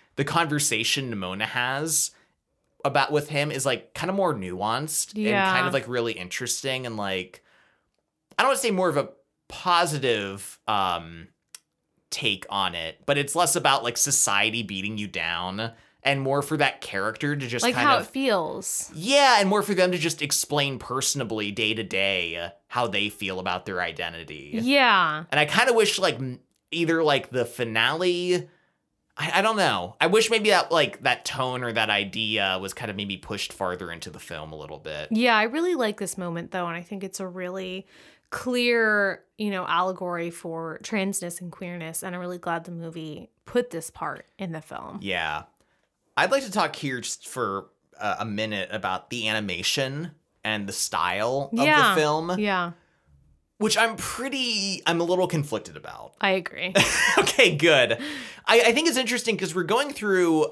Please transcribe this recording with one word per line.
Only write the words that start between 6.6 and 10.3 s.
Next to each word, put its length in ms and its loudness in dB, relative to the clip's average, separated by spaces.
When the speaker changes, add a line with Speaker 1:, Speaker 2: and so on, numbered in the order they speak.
Speaker 1:
and, 120 -8
like, 440 -4
I 60 4
don't 80 4
wanna 80 0
say 120 2
more 180 2
of 80 0
a 120 0
positive, 1200 0